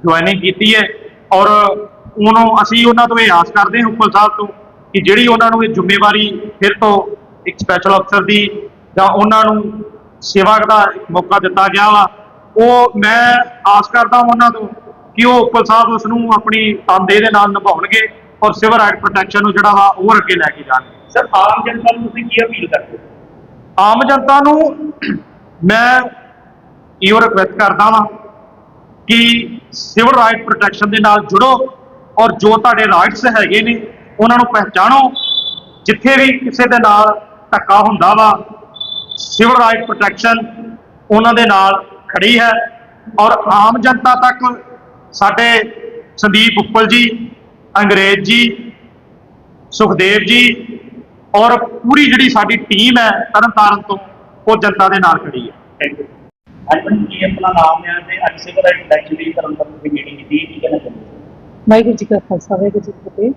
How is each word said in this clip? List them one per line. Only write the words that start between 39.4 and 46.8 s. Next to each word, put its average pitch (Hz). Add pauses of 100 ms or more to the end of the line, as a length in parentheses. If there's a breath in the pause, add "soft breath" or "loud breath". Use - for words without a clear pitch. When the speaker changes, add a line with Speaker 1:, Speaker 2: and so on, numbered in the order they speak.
Speaker 1:
ਰਾਈਟ 226
ਪ੍ਰੋਟੈਕਸ਼ਨ 220 (720)
ਉਹਨਾਂ 220
ਦੇ 233
ਨਾਲ 196 (260)
ਖੜੀ 214
ਹੈ 233 (720)
ਔਰ 220 (200)
ਆਮ 220
ਜਨਤਾ 254
ਤੱਕ 247 (500)
ਸਾਡੇ 208 (680)
ਸੰਦੀਪ 214
ਉੱਪਲ 220